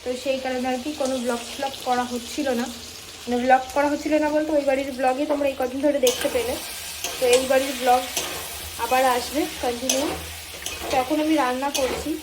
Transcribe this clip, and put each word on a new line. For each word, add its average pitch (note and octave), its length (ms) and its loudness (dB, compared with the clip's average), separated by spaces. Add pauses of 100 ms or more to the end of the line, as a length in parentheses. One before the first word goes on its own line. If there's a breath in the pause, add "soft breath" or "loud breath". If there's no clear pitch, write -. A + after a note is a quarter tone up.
তো B3 40 -4 (160)
সেই C4 200 0
কারণে B3+ 240 -2
আর B3+ 160 0
কি D4+ 140 -4
কোনো C4 260 0
ব্লগ A#3+ 160 0 (140)
ফ্লগ C4+ 180 -4 (120)
করা B3 280 2
হচ্ছিল B3 360 -2 (120)
না। - 20 0 (600)
মানে A#3+ 220 0
ব্লগ C4 160 8 (140)
করা D4 180 4
হচ্ছিল D4+ 260 2
না D4+ 120 4
বলতে D4+ 220 2
ওই C#4+ 180 4
বাড়ির C4+ 280 0
ব্লগই C4 280 2
তোমরা C#4+ 220 0
এই C4+ 100 -2
কদিন C4 220 -2
ধরে C#4+ 260 4
দেখতে - 280 2
পেলে। A#3+ 200 0 (680)
তো B3+ 60 4
এই B3+ 240 6
বাড়ির C4+ 300 4
ব্লগ B3 200 4 (840)
আবার B3+ 200 4 (120)
আসবে B3 240 -2 (220)
কন্টিনিউ। C4 440 0 (840)
তো C#4 60 0
এখন D4+ 240 0
আমি D#4 160 2
রান্না C4 340 0
করছি C#4+ 520 -2